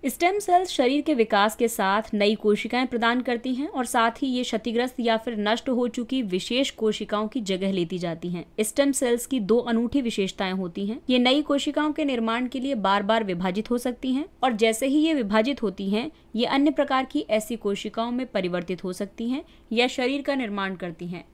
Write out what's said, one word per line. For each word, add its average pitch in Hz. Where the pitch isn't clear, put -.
स्टेम 359
सेल्स 359
शरीर 277
के 302
विकास 220
के 233
साथ 208
नई 208
कोशिकाएं 220
प्रदान 240
करती 247
हैं 277
और 269
साथ 233
ही 277
ये 247
क्षतिग्रस्त 240
या 226
फिर 226
नष्ट 214
हो 247
चुकी 247
विशेष 226
कोशिकाओं 214
की 254
जगह 190
लेती 180
जाती 170
हैं। 175
स्टेम 277
सेल्स 240
की 262
दो 208
अनूठी 240
विशेषताएं 196
होती 190
हैं। 226
ये 254
नई 254
कोशिकाओं 294
के 311
निर्माण 240
के 247
लिए 269
बार 196
बार 220
विभाजित 185
हो 247
सकती 247
हैं 277
और 254
जैसे 226
ही 277
ये 320
विभाजित 220
होती 196
हैं, 233
ये 233
अन्य 285
प्रकार 277
की 294
ऐसी 220
कोशिकाओं 208
में 247
परिवर्तित 180
हो 180
सकती 202
हैं 285
या 240
शरीर 262
का 277
निर्माण 202
करती 175
हैं। 175